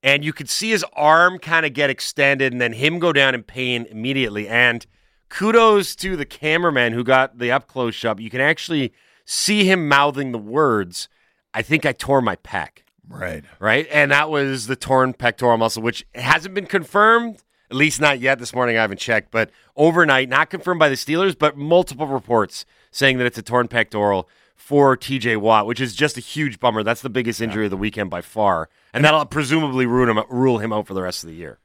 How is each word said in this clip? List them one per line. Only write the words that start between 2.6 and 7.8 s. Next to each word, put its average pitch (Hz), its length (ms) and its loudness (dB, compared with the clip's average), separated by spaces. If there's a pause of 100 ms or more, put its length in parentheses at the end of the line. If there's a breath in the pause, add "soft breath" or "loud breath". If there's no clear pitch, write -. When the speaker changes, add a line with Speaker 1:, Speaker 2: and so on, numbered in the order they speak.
Speaker 1:
then 120 120 0
him 147 240 0
go 170 160 0
down 135 220 4
in 117 80 -10
pain 123 480 -6
immediately. 110 560 -4
And 117 360 2 (460)
kudos 220 680 2
to 190 180 -6
the 143 100 -6
cameraman 151 680 0
who 120 100 -4
got 131 340 2
the 120 140 -2
up-close 127 420 -4